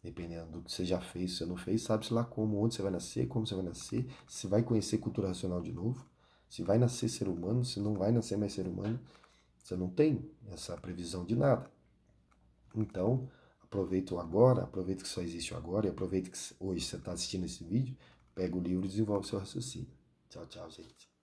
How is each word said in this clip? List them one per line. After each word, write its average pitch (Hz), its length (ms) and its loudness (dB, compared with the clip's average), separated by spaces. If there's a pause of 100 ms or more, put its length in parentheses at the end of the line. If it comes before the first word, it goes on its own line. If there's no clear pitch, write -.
Dependendo 82 480 -10
do 85 100 -8
que - 80 -16
você - 140 -2
já 90 160 2
fez, 90 320 -4
se 90 60 -6
você 82 80 -2
não 87 100 -2
fez, 95 260 0
sabe-se 107 320 0
lá 117 120 4
como, 107 360 0
onde 113 140 4
você - 60 -4
vai 98 100 0
nascer, 120 340 -2
como 117 220 -2
você - 80 -4
vai 95 80 -2
nascer, 110 420 -2 (220)
se - 200 -8
vai 104 140 6
conhecer 120 360 2
cultura - 320 0
racional 90 320 -2
de 80 100 -6
novo, 113 340 -4 (440)
se - 120 -10
vai 95 160 6
nascer 120 300 4
ser 101 220 0
humano, 92 340 0
se 123 160 -2
não 104 140 2
vai 98 180 4
nascer 113 260 2
mais 101 140 0
ser 92 160 -4
humano. 98 320 -2 (640)
Você 90 140 -6
não 92 120 0
tem 143 400 4 (180)
essa 90 280 -8
previsão 87 480 -6
de 104 140 2
nada. 135 340 4 (1040)
Então, 110 540 2 (320)
aproveita 92 520 0
o 87 60 -2
agora, 98 440 6
aproveita 92 400 -4
que - 60 -8
só - 120 -4
existe 85 320 -6
o 82 40 -8
agora, 92 300 0
e - 20 4
aproveita 92 400 0
que - 80 -12
s-, - 220 -10
hoje 92 260 -2
você - 120 -6
tá - 160 -8
assistindo 90 320 -4
esse - 180 -8
vídeo, 123 320 0 (400)
pega 92 220 0
o 90 40 0
livro 90 240 0
e 98 40 -4
desenvolve 101 360 0
seu 101 140 -2
raciocínio. - 480 -8 (420)
Tchau, 82 180 -14
tchau, 85 220 -12
gente. - 400 -20 (140)